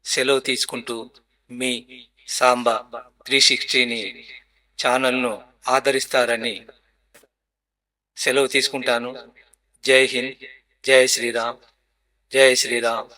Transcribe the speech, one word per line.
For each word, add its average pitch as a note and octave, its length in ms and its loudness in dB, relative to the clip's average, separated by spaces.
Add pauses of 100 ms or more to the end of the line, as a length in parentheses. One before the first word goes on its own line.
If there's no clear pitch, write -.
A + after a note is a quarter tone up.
(140)
సెలవు C3+ 360 0
తీసుకుంటూ, A#2+ 480 -6 (540)
మీ B2 200 -4 (680)
సాంబా B2 360 2 (520)
త్రీ C3+ 120 2 (100)
సిక్స్టీని A#2+ 540 -2 (800)
ఛానల్ను B2+ 520 0 (420)
ఆదరిస్తారని A#2+ 760 0 (1700)
సెలవు C3+ 300 2
తీసుకుంటాను. B2 560 -2 (800)
జై C3 120 6 (120)
హింద్, C3 300 -6 (460)
జై C3 140 8 (120)
శ్రీరామ్, A#2 460 -4 (760)
జై C3+ 160 8 (120)
శ్రీరామ్ A#2 560 -2